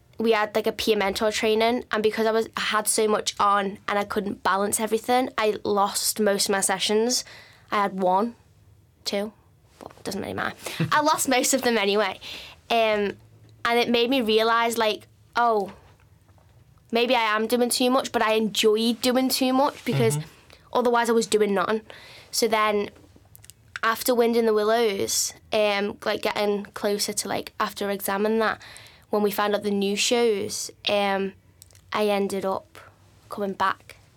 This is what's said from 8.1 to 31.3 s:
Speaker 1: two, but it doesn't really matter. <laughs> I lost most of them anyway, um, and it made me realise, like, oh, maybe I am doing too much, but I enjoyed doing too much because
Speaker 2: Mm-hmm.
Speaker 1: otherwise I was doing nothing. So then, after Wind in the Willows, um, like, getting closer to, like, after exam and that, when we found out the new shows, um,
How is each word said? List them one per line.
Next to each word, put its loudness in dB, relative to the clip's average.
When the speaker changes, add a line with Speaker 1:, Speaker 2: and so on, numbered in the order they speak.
Speaker 1:
two, -4
but -18
it -20
doesn't -6
really -8
matter. -4
<laughs> -4
I 2
lost 0
most 2
of 0
them 2
anyway, 0
um, 2
and 2
it 2
made 2
me 2
realise, 2
like, -2
oh, 0
maybe 0
I 0
am -2
doing 0
too 0
much, 0
but 0
I 2
enjoyed 0
doing 2
too 0
much 0
because 0
Speaker 2:
Mm-hmm. -8
Speaker 1:
otherwise 2
I 2
was 2
doing 2
nothing. 0
So 0
then, 0
after 0
Wind 4
in 2
the 4
Willows, 0
um, 0
like, -4
getting -2
closer -4
to, -8
like, -8
after -4
exam -4
and 0
that, -2
when 0
we 2
found 0
out -2
the -2
new 0
shows, 0
um, 0